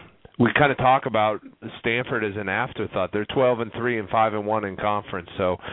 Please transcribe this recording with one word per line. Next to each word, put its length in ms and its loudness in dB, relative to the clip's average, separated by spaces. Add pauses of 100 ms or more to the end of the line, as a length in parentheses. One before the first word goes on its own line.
(380)
we 140 6
kinda 240 6
talk 300 4
about 340 0 (400)
Stanford 440 -2
as 120 -4
an 120 -6
afterthought. 640 -2
They're 140 -2
twelve 340 2
and 120 -6
three 260 -2
and 100 -6
five 260 2
and 120 -4
one 180 0
in 120 -6
conference. 600 -4
So, 200 0 (160)